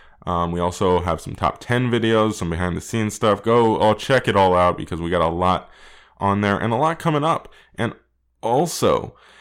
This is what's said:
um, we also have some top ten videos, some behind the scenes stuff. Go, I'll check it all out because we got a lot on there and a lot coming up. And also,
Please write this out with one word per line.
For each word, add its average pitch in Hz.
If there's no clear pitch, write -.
um, 87
we 87
also 90
have 82
some 78
top -
ten 123
videos, 110
some -
behind 87
the 80
scenes 107
stuff. 104
Go, 113
I'll 107
check -
it 107
all 95
out 90
because 82
we 85
got 87
a 82
lot 90
on 98
there 101
and 113
a -
lot 160
coming 151
up. 160
And -
also, 117